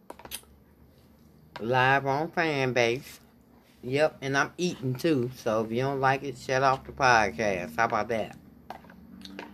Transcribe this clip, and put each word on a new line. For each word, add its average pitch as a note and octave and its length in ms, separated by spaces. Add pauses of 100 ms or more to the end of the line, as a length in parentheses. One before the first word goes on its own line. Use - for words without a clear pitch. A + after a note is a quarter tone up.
(1600)
live B2+ 480
on D3 240
fan C#3 420
base. A#2+ 460 (640)
Yep, C3+ 380
and C3+ 160
I'm C#3+ 200
eating C#3 380
too, C3 400
so A2 280
if A2 80
you A#2 120
don't C#3 160
like C3+ 240
it, C3+ 140
shut C3 260
off C3 220
the B2 60
podcast. G#2+ 840
How A2+ 100
about A2 220
that? A2 280 (1200)